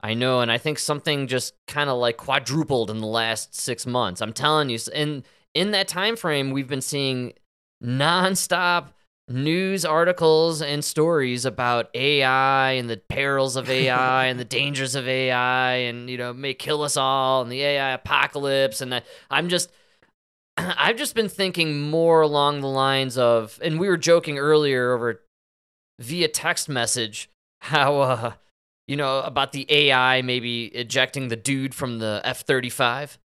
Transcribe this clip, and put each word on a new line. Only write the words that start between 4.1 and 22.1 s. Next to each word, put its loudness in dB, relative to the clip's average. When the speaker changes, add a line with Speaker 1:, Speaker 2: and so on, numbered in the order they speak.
Speaker 1:
I'm -6
telling 2
you, -2
s-, -8
in, -4
in 0
that 0
time -2
frame, -2
we've -4
been -4
seeing -4
nonstop 0
news 0
articles 4
and -4
stories 0
about 0
A 2
I 4
and -2
the -4
perils -2
of -4
A 2
I 2
Speaker 2:
<laughs> 2
Speaker 1:
and -2
the -8
dangers -2
of -4
A 0
I 2
and, -4
you -8
know, -6
may -8
kill -4
us -2
all 2
and -6
the -4
A 0
I 0
apocalypse. 0
And -6
I, -4
I'm -2
just, -2
<clears throat> -16
I've 0
just -6
been -2
thinking -2
more 4